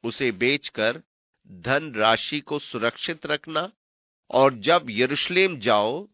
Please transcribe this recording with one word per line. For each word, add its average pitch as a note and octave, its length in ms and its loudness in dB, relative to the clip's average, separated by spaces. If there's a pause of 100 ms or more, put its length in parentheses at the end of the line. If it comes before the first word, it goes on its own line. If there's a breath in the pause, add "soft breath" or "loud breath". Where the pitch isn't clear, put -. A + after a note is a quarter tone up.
उसे A#2 280 -2
बेचकर A#2+ 680 -2 (440)
धन B2+ 480 -4
राशि A2+ 460 2
को C#3+ 180 -8
सुरक्षित B2 680 -6
रखना D#3 460 -6 (580)
और C3+ 240 4
जब D3 360 2
यरूशलेम C#3+ 680 0
जाओ A2+ 560 2